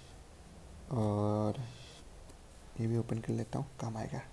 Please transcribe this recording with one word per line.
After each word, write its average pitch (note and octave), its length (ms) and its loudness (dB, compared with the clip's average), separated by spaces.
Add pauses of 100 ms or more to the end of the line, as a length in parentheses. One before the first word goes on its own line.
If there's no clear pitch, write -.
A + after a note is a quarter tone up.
(920)
और G#2 640 6 (1200)
ये A2+ 60 4
भी A2+ 120 6
open A2+ 200 2
कर A2+ 140 0
लेता A#2 260 2
हूँ, C3+ 80 0 (140)
काम A2+ 160 -2
आएगा। B2+ 240 -2 (120)